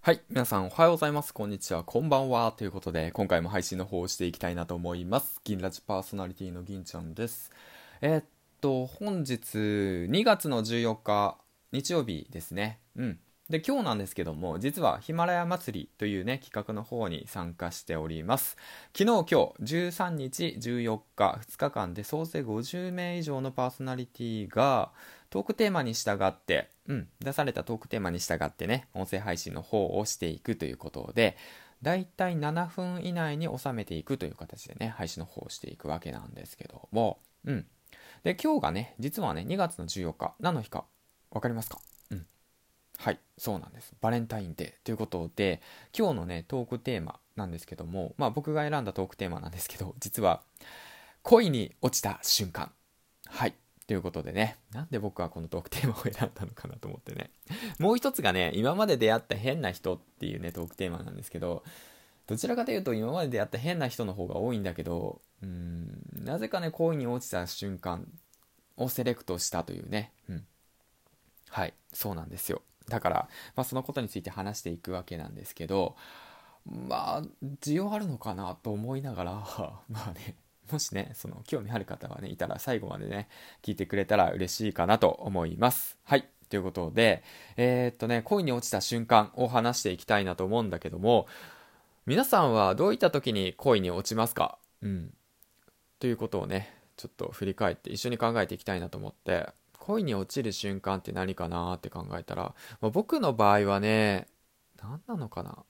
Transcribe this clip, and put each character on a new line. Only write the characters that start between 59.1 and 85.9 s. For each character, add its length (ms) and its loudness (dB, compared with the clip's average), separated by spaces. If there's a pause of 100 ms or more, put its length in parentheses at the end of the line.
会 60 4
っ 20 0
た 160 -4
変 240 0
な 120 0
人 240 -2
っ 20 -14
て 260 -12
い 100 -4
う 60 -6
ね、 120 -6
ト 120 -6
ー 60 -12
ク 40 -20
テ 120 -4
ー 40 -4
マ 120 -6
な 80 -10
ん 60 -12
で 60 -12
す 80 -14
け 80 -10
ど、 240 -4 (640)
ど 80 -2
ち 140 -2
ら 80 0
か 80 0
と 80 -2
い 60 0
う 40 -4
と 120 0
今 180 0
ま 120 0
で 40 -2
出 120 0
会 60 2
っ 40 -10
た 80 -4
変 200 -2
な 100 0
人 180 -4
の 80 -4
方 120 -4
が 100 -4
多 180 0
い 40 0
ん 40 -2
だ 100 -2
け 120 -6
ど、 360 -4 (220)
う 20 -12
ー 60 -8
ん、 520 -8 (220)
な 140 -4
ぜ 100 -4
か 120 -2
ね、 100 -2
恋 260 2
に 100 -2
落 200 -4
ち 40 -10
た 160 -2
瞬 320 -6
間 320 -6 (680)
を 100 0
セ 160 -2
レ 100 2
ク 80 -12
ト 140 -4
し 140 -2
た 140 -2
と 100 -8
い 60 -8
う 100 -10
ね。 240 -4 (160)
う 20 -6
ん。 140 -8 (1040)
は 160 -2
い、 80 -8 (180)
そ 200 -4
う 20 -4
な 80 -6
ん 80 -12
で 80 -12
す 100 -6
よ。 140 -4 (260)
だ 120 -2
か 100 4
ら、 180 2 (260)
ま 80 0
あ、 20 2
そ 120 -4
の 60 -2
こ 100 -8
と 80 -2
に 80 -2
つ 100 -6
い 40 -8
て 80 -8
話 300 -6
し 20 -16
て 80 -6
い 80 -6
く 140 -8
わ 120 -4
け 140 -10
な 100 -10
ん 60 -14
で 100 -12
す 100 -14
け 120 -8
ど、 280 2 (720)
ま 540 -2
あ、 40 -4 (380)
需 140 -2
要 180 0
あ 60 -2
る 80 -4
の 100 -4
か 180 -6
な 280 -6
と 100 -4
思 240 -4
い 60 -6
な 100 -6
が 120 -4
ら、 80 -4
<laughs> 580 -8
ま 180 -6
あ 60 -8
ね、 220 -12 (360)
も 60 -2
し 160 -4
ね、 200 -4
そ 140 -10
の 160 -10
興 160 -2
味 100 -6
あ 80 0
る 60 -4
方 240 -10
は 140 -8
ね、 80 -8
い 80 -10
た 80 0
ら 120 -4
最 200 -2
後 100 -6
ま 80 -6
で 100 -6
ね、 220 -6 (340)
聞 100 -4
い 40 -2
て 80 -2
く 120 -2
れ 100 2
た 100 4
ら 160 6
嬉 220 -2
し 160 0
い 20 -6
か 140 2
な 120 8
と 120 8
思 360 0
い 120 -4
ま 120 8
す。 340 -4